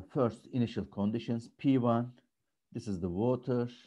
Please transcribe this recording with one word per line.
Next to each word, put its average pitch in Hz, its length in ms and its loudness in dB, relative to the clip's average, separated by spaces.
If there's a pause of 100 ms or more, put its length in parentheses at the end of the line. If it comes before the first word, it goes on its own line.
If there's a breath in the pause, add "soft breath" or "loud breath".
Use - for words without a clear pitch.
(120)
first - 420 0
initial 113 320 -2
conditions, 113 720 -2
P 135 200 4
one, 120 340 2 (600)
this 117 160 -8
is 95 120 -4
the 90 100 -2
water. 120 580 0 (200)